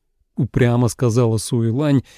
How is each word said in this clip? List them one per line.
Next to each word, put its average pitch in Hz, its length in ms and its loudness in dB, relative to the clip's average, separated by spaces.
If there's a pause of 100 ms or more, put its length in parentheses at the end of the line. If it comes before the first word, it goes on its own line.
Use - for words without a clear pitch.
(360)
упрямо 120 520 0
сказала 113 500 0
Суэлань, 123 640 0 (160)